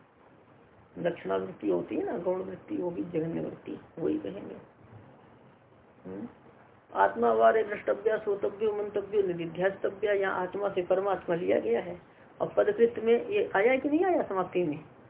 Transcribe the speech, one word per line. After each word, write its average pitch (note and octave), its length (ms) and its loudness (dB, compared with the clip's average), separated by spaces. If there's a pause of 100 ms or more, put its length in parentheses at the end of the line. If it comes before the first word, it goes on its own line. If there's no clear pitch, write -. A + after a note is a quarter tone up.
(1000)
दक्षिणावृत्ति F#3 680 -2
होती E3+ 260 0
है F#4+ 100 -2
ना, F4+ 120 -4
गौण F#3 240 -2
वृत्ति, F#3+ 360 -8
वो F3+ 140 -2
भी F3+ 120 -6
जघन्य E3 380 -4
वृत्ति, - 380 -10 (200)
वही - 200 0
कहेंगे। F#3+ 360 -10 (1500)
हम्म? G3 220 -10 (680)
"आत्मा A#3 360 4
वारे A3+ 320 6
द्रष्टव्य, G#3 540 0
श्रोतव्य, G#3 500 -2
मंतव्य, G#3 560 -2
निधिध्यास्तव्य", F#3 880 -2
यहाँ F#3+ 280 0
आत्मा G3 280 -4
से F#3+ 120 -2
परमात्मा F#3 540 0
लिया F#3 240 2
गया A3+ 200 0
है। F3 220 -8 (400)
और E3 160 -2
पदकृत G#3+ 460 4
में A#3 240 4
ये G3+ 280 0
आया A3+ 200 4
कि C4+ 140 0
नहीं D#4+ 160 4
आया E4 180 4
समाप्ति F#3 400 0
में? D3+ 160 -2 (300)